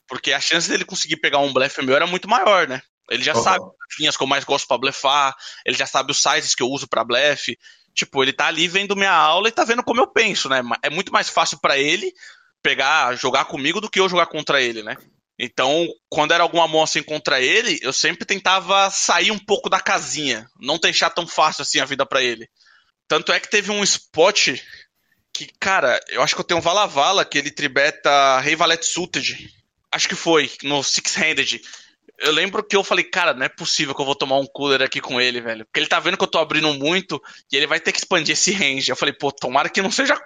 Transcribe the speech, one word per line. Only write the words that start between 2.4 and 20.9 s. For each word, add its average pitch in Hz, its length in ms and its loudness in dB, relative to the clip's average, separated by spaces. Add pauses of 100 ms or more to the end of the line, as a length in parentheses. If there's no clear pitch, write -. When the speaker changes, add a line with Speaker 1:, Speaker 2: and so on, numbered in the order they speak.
Speaker 1:
né? 131 160 -6 (260)
Ele 123 140 -2
já 135 100 0
Speaker 2:
Aham. 117 100 2
Speaker 1:
sabe 185 220 2
as - 340 -20
linhas 151 180 -2
que - 60 -2
eu 135 40 -2
mais 135 180 0
gosto 139 220 -2
pra 127 120 0
blefar, 135 560 0 (300)
ele 127 120 -2
já 139 100 -2
sabe 135 240 -2
os 139 100 0
sizes 151 340 0
que - 80 -4
eu 123 60 0
uso 135 200 -6
pra 113 160 0
blefe. 123 520 0 (380)
Tipo, - 280 -2
ele 131 100 2
tá 147 140 0
ali 165 200 0
vendo 196 300 -2
minha 196 160 2
aula 170 360 4
e 226 40 -6
tá - 120 0
vendo 233 180 0
como 233 180 0
eu 381 60 4
penso, 208 420 0
né? 131 140 2
Ma-, 120 200 -4
é 147 80 0
muito 165 220 -6
mais 208 160 2
fácil - 320 0
pra 147 180 2
ele 180 340 0 (500)
pegar, 135 540 2
jogar 135 300 0
comigo 160 340 -4
do 208 100 -8
que 185 100 0
eu 190 80 4
jogar 175 180 2
contra 143 340 -2
ele, 117 220 -2
né? 113 140 -10 (420)
Então, 139 480 0 (220)
quando 151 240 2
era 170 100 4
alguma 165 260 2
mão 156 140 2
assim 156 200 -2
contra 147 380 -2
ele, 180 420 2
eu 131 100 -2
sempre 156 340 -2
tentava 190 640 0
sair 185 400 0
um 214 80 -4
pouco 196 320 -2
da 190 100 2
casinha, 151 640 -2 (140)
não 147 160 -4
deixar 170 340 0